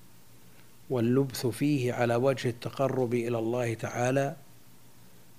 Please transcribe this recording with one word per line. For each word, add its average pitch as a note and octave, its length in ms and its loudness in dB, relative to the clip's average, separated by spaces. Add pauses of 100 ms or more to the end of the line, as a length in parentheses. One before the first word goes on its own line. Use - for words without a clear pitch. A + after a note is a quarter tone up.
(920)
واللبث B2+ 560 2
فيه B2+ 460 2
على A#2+ 220 2
وجه B2+ 340 2
التقرب B2+ 680 0
إلى A#2+ 240 0
الله A#2 360 0
تعالى B2+ 640 0 (1040)